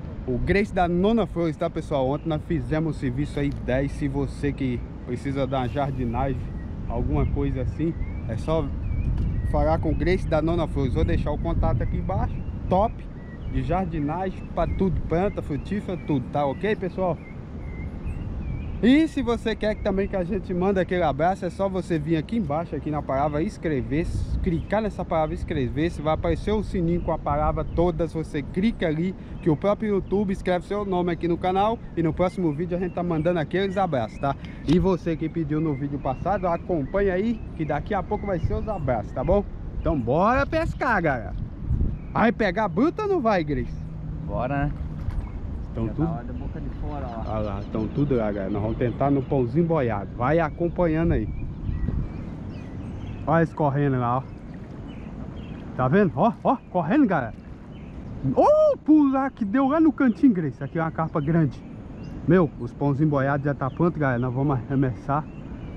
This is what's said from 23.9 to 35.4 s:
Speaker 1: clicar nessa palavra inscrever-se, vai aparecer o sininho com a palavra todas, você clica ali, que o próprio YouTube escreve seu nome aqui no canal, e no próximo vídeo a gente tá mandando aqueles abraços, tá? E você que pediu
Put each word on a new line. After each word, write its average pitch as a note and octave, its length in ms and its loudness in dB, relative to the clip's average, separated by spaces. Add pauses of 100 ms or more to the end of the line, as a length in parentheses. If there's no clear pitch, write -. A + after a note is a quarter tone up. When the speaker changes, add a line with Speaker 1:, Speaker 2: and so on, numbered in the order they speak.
Speaker 1:
clicar F#3 420 0
nessa F#3+ 200 -4
palavra D#3+ 320 0
inscrever-se, D3 680 -2
vai D#3 100 2
aparecer E3 400 0
o G#3+ 100 2
sininho E3+ 380 0
com E3+ 100 -2
a D#3+ 60 2
palavra D3+ 480 0
todas, E3 480 2
você D#3 300 -2
clica G3 440 0
ali, E3 280 0 (260)
que - 80 2
o D3+ 80 6
próprio G3+ 380 2
YouTube F#3+ 360 2
escreve F3+ 360 0
seu G3+ 180 -2
nome F3+ 260 2
aqui E3+ 160 -2
no E3+ 120 2
canal, G3 400 2 (180)
e E3+ 60 2
no D#3+ 100 2
próximo F3 400 2
vídeo E3+ 240 -2
a F3 40 -2
gente F3+ 120 -2
tá F3+ 100 -4
mandando E3+ 360 2
aqueles F#3 400 0
abraços, C#3+ 400 0
tá? C#3 180 0 (320)
E E3+ 100 6
você E3+ 380 2
que D#3 100 -4
pediu D3+ 320 -2